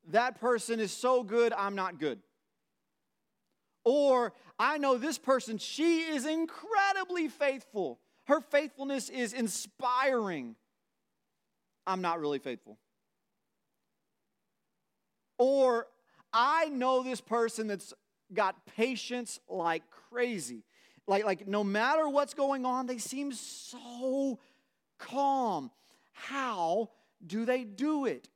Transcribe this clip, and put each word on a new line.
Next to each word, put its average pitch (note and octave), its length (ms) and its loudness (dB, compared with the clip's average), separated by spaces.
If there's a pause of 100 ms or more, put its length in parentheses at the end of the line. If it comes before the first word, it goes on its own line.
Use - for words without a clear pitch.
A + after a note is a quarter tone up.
That A3 320 0
person A#3 400 0
is G#3 120 -2
so B3+ 320 0
good, A3+ 300 2
I'm G3+ 220 -2
not F#3 240 -6
good." C3+ 220 -4 (1600)
Or, B3+ 480 4 (240)
"I C#4 200 2
know C#4 200 4
this A#3+ 200 -2
person, A#3+ 420 0
she D#4+ 420 0
is D#4 240 -4
incredibly F4+ 1000 0
faithful. A3 760 -4 (240)
Her D4 160 4
faithfulness C#4 680 -2
is B3 240 -2
inspiring. A#3 1200 0 (1300)
I'm F#3 160 -2
not E3+ 180 -2
really D3 200 -2
faithful." A2+ 400 -10 (2500)
Or, B3+ 500 4 (440)
"I D4 380 4
know B3+ 340 2
this B3+ 180 -6
person A3+ 460 -2
that's G3+ 260 -8 (400)
got F#3+ 320 0
patience A#3+ 840 -4
like E3+ 420 -2
crazy. F#3+ 720 -4 (420)
Like, G3+ 200 2
like, G3 220 0
no G#3 180 2
matter B3 420 2
what's C#4+ 260 0
going C#4 320 0
on, B3+ 200 0
they B3 120 -4
seem C4+ 360 -6
so B3 1080 -4 (580)
calm. B3 720 0 (440)
How A3 800 -2 (340)
do G3 180 -4
they B3+ 220 0
do C4+ 400 -2
it? D3 300 -4